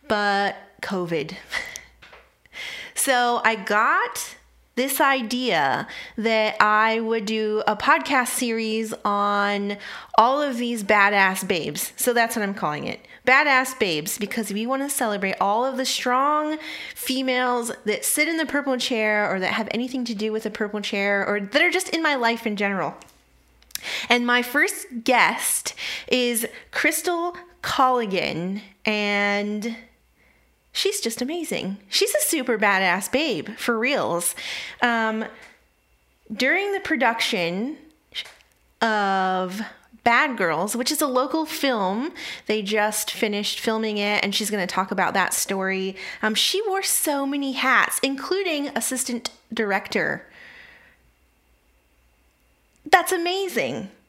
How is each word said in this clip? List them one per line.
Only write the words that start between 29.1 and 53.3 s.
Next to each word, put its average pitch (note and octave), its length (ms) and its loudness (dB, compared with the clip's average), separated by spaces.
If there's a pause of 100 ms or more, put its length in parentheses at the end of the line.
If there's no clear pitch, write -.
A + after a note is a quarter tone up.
she's - 280 -2
just A3+ 200 -4
amazing. B3+ 540 -4 (140)
She's A4+ 260 0
a D5 60 2
super B3+ 360 0
badass F#3+ 540 2
babe, B3 460 0
for A#3 200 0
reals. A3 560 0 (480)
Um, A3 440 2 (1080)
during E4+ 380 2
the G4 80 -2
production A#3 960 0 (1040)
of F#3+ 800 0 (440)
Bad B3 320 4
Girls, F3 360 0
which A#3+ 160 -2
is D4+ 120 -2
a D4+ 60 2
local C#4 380 0
film, A#3+ 680 0 (320)
they A3 160 0
just G#3 500 0
finished G#3 480 -2
filming A3 380 0
it, G#3 260 0
and G3+ 100 0
she's G3+ 160 -2
gonna G3+ 160 0
talk F#3+ 260 -2
about F#3+ 220 0
that F#3+ 200 2
story. F#3+ 640 -2 (240)
Um, A3 140 0
she G4+ 300 0
wore F#4+ 180 -2
so C#4+ 420 0
many C#4 260 -2
hats, A#3+ 500 2
including D4 680 -2
assistant A#3+ 600 -4 (240)
director. G3 720 -2 (2750)
That's F4 220 4
amazing. E4+ 800 -2 (200)